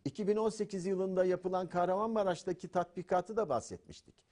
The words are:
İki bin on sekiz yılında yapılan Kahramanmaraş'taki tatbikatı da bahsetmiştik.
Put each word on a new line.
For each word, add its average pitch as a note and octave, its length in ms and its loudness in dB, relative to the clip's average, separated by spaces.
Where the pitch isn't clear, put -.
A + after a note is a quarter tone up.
İki F#3+ 240 -4
bin G#3 80 4
on A3 120 2
sekiz G3+ 380 -4
yılında F#3 380 2
yapılan F#3 440 0
Kahramanmaraş'taki F#3 1000 0
tatbikatı F3+ 680 -2
da G#3 120 2
bahsetmiştik. - 640 -6